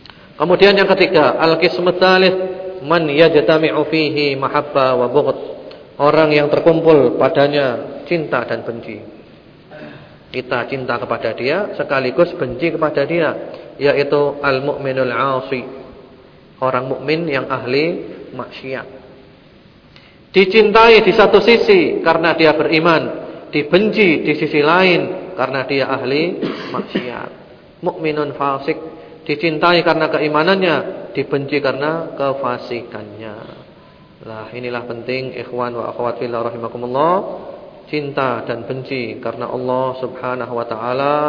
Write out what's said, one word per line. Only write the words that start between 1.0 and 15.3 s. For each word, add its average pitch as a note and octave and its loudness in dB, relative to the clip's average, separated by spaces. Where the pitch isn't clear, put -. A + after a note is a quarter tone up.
al-qismu E3+ 2
tsalits F#3 2
man D#3+ 0
yajtami'u D3+ 4
fihi D3+ 0
mahabba C3+ 0
wa B2 2
bughd. C3 0
Orang D3+ 4
yang D3 2
terkumpul D#3+ 4
padanya C#3 0
cinta C#3+ -2
dan A#2 -6
benci. A2+ -10
Kita B2 -4
cinta B2+ -4
kepada A#2 -4
dia D#3 -2
sekaligus C#3 0
benci C3 -4
kepada D3 -2
dia, D#3 -2
yaitu C#3+ 2
al-mu'minul C3 -2
'asi. B2+ -2